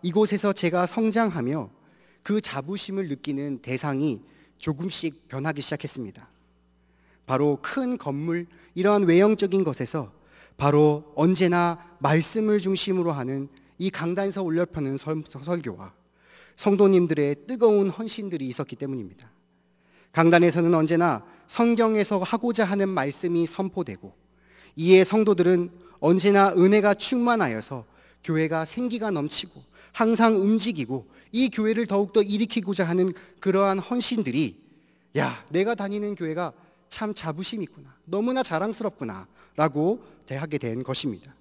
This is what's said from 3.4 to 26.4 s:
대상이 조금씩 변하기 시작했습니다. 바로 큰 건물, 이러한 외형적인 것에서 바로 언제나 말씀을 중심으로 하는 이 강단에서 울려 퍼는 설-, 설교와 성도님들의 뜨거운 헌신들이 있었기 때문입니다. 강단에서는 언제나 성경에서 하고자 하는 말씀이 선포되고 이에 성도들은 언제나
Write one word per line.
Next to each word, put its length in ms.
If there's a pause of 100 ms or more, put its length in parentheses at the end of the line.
대상이 600 (360)
조금씩 720
변하기 340
시작했습니다. 680 (960)
바로 360
큰 360
건물, 480 (280)
이러한 300
외형적인 600
것에서 480 (440)
바로 600
언제나 840
말씀을 600
중심으로 520
하는 360 (300)
이 120
강단에서 520
울려 240
퍼는 320
설-, 280
설교와 680 (640)
성도님들의 880
뜨거운 420
헌신들이 580
있었기 300
때문입니다. 540 (840)
강단에서는 640
언제나 500 (220)
성경에서 720
하고자 460
하는 240
말씀이 580
선포되고 680 (640)
이에 280
성도들은 680 (300)
언제나 520